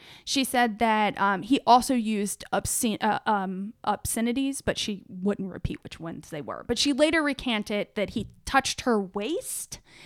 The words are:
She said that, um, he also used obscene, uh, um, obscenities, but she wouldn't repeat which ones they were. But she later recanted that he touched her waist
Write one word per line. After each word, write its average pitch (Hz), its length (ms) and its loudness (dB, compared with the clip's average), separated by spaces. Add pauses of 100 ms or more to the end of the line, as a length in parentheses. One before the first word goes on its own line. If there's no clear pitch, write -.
(240)
She 269 200 2
said 240 340 2
that, 214 420 2
um, 196 220 2
he 240 240 2
also 240 280 6
used 214 580 -2
obscene, - 480 0
uh, 214 260 2
um, 196 480 -2 (100)
obscenities, 240 760 -2
but - 180 -2
she - 300 -6
wouldn't 190 440 -2
repeat - 300 -6
which - 180 -14
ones 165 300 -10
they 151 100 -8
were. 101 260 -10
But 240 120 -2
she 285 140 4
later 302 300 4
recanted 226 720 -2
that 190 160 -2
he - 180 -6 (160)
touched - 380 0
her 226 180 2
waist 208 800 -6 (260)